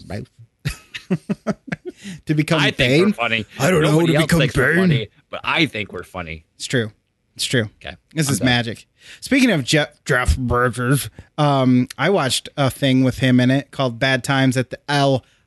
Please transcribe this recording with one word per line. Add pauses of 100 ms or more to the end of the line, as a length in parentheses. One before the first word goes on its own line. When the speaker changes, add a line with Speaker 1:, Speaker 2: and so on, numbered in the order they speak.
Speaker 1:
Bruce. (880)
<laughs> (720)
To
become
Speaker 2:
I
think
Speaker 1:
Bane?
Speaker 2:
we're
funny. (140)
Speaker 1:
I
don't
know,
Speaker 2:
Nobody
Speaker 1:
to
Speaker 2:
else
Speaker 1:
become
Speaker 2:
thinks
we're
Speaker 1:
Bane.
Speaker 2:
funny, (220)
but
I
think
we're
funny. (100)
Speaker 1:
It's
true. (420)
It's
true. (140)
Speaker 2:
Okay, (180)
Speaker 1:
This
Speaker 2:
I'm
Speaker 1:
is
Speaker 2:
done.
Speaker 1:
magic. (340)
Speaking
of
Jeff,
Jeff
Bridges, (260)
um, (100)
I
watched
a
thing
with
him
in
it
called
Bad
Times
at
the (100)
El (220)